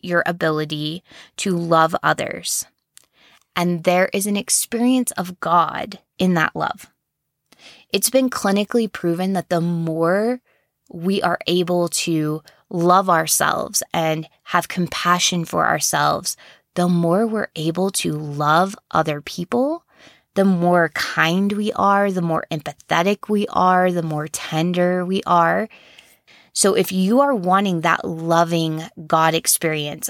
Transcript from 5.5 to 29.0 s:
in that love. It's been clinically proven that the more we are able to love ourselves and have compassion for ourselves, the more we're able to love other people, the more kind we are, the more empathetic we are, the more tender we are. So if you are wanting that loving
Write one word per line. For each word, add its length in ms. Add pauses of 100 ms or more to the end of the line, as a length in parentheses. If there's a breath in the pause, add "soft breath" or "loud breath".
in 160
that 200
love. 320 (1080 loud breath)
It's 160
been 200
clinically 640
proven 420
that 160
the 120
more 800 (480)
we 320
are 260
able 420
to 520 (280 soft breath)
love 400
ourselves 760 (100)
and 340 (160)
have 240
compassion 800
for 200
ourselves, 720 (380 loud breath)
the 160
more 360
we're 300
able 360
to 220
love 640 (160)
other 300
people, 640 (480 soft breath)
the 100
more 460
kind 640
we 200
are, 380
the 100
more 300
empathetic 800
we 180
are, 440
the 120
more 240
tender 800
we 200
are. 440 (840 loud breath)
So 200
if 160
you 300
are 120
wanting 480
that 240
loving 800 (240)